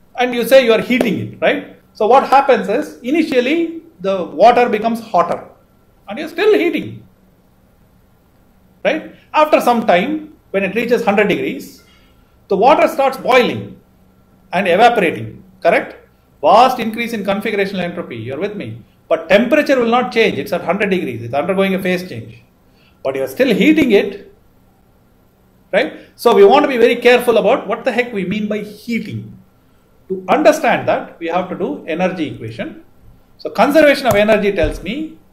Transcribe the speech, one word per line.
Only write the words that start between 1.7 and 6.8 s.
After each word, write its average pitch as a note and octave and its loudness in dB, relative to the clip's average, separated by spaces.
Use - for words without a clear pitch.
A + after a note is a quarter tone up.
So G#3+ -2
what B3+ 4
happens B3 2
is, C4+ -6
initially C#4 -2
the F#3+ -4
water A3 4
becomes A3 -2
hotter - -2
and G#3 -12
you're D#4 -8
still G#4+ 2
heating, D4+ -4